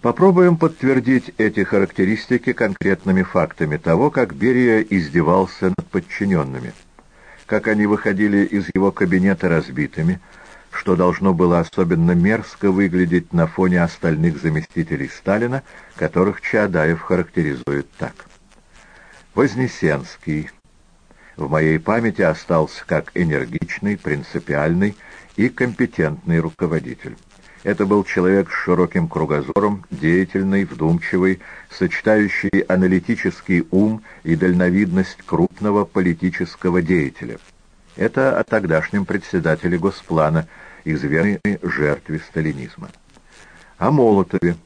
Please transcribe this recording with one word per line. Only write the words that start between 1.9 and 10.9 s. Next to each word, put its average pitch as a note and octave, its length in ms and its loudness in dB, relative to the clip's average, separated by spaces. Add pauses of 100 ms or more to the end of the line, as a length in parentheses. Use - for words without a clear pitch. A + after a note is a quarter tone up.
конкретными F#2+ 720 0
фактами D#2 520 -2
того, F2 360 2
как A#2 220 0
Берия A#2 460 2
издевался F2+ 1000 0
над - 100 -10
подчиненными, C2+ 840 -4 (760)
как G#2+ 220 -2
они G#2 180 2
выходили G2+ 600 2
из G2+ 280 -4
его F#2+ 200 2
кабинета F#2 560 2
разбитыми, D#2+ 720 -2 (500)
что - 240 0